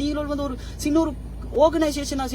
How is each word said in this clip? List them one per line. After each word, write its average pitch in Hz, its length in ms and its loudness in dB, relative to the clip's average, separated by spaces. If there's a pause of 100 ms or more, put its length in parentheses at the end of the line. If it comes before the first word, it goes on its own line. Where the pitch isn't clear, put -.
நீங்களும் 294 320 -2
வந்து 285 160 -2
ஒரு 247 80 -6 (280)
சின்ன 294 180 4
ஒரு 302 100 -2 (520)
ஆர்கனைசேஷனா 285 680 2